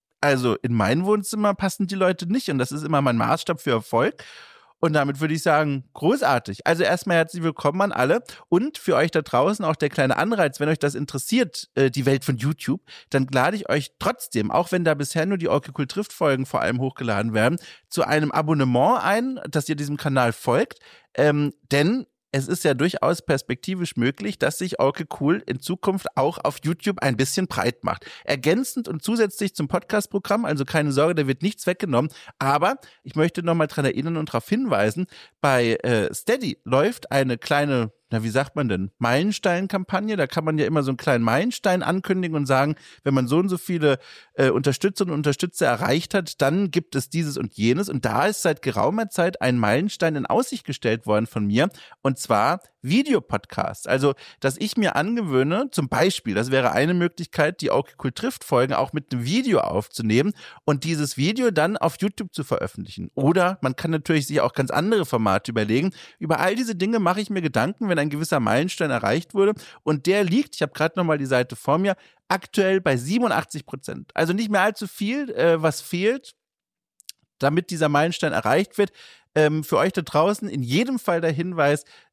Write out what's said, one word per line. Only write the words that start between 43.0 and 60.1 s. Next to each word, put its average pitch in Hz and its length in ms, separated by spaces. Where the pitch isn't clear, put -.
wenn 135 120
man 131 120
so 143 120
und 190 100
so 180 100
viele, 151 400
äh, 135 160
Unterstützerinnen 165 600
und 147 80
Unterstützer 147 460
erreicht 131 480
hat, 185 260
dann 165 300
gibt - 240
es 139 140
dieses 156 280
und - 180
jenes. 123 340
Und 127 160
da 120 220
ist 214 160
seit 160 200
geraumer 143 460
Zeit - 340
ein 123 160
Meilenstein 156 560
in 139 120
Aussicht - 380
gestellt 113 420
worden 107 200
von 107 200
mir, 120 220
und 135 160
zwar 117 420
Videopodcasts. 202 1080
Also, 139 260
dass 135 200
ich - 180
mir 208 180
angewöhne, 185 800
zum 135 160
Beispiel, 120 480
das 120 160
wäre 131 180
eine 143 240
Möglichkeit, 170 640
die 151 120
Orky - 280
Cool 131 120
Trift - 320
Folgen 131 300
auch 131 180
mit 147 200
einem 120 120
Video 208 340
aufzunehmen 113 720